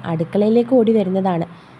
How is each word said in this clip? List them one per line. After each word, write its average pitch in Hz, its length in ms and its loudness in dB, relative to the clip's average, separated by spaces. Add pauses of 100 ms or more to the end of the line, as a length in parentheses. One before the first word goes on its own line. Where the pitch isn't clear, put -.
അടുക്കളയിലേക്ക് 208 720 0
ഓടി 226 180 4
വരുന്നതാണ്. 190 540 0 (340)